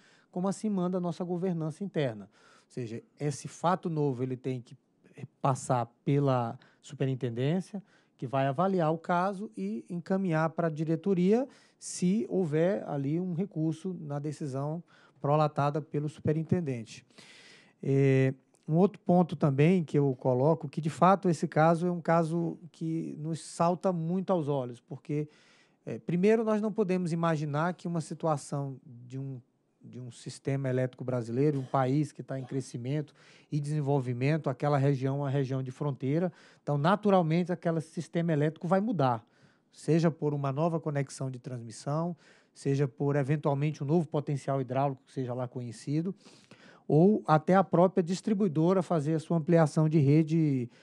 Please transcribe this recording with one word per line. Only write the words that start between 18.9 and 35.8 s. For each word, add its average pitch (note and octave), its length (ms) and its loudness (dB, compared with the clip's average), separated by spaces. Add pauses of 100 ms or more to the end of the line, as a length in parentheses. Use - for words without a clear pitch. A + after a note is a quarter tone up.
ponto F3+ 340 4
também D#3 480 4
que D3 160 0
eu C#3 200 2
coloco, C3+ 500 2
que - 100 -8
de D#3 100 -2
fato F#3+ 380 4
esse E3+ 200 0
caso E3 400 2
é F3 40 0
um F3 80 -4
caso E3 580 0 (140)
que D#3+ 480 -6
nos D#3 220 -8
salta F3+ 500 0
muito F3 400 -2
aos E3 160 0
olhos, B2+ 320 -4
porque, D3+ 480 -8 (580)
é, A2+ 140 -10
primeiro, G3+ 440 2
nós G#3+ 180 0
não G#3+ 100 -2
podemos F3+ 400 -2
imaginar E3 600 -2
que - 140 -12
uma E3+ 140 -2
situação C#3+ 840 -6
de B2 340 -14
um, C3+ 220 -10 (420)
de A#2 160 -16
um B2 120 -14
sistema C3+ 580 -6
elétrico B2+ 340 -2
brasileiro, B2+ 560 0
um C3 60 -6
país C#3 460 0
que - 120 -14
tá C3+ 160 -10
em C3 40 -10
crescimento C3+ 720 -6 (380)
e D3 80 -2
desenvolvimento, C#3+ 880 0
aquela D3 280 0
região C3+ 400 2
é - 40 -4
uma C#3+ 80 -2
região C3+ 320 0
de C3 100 -8
fronteira, D3 600 -2 (300)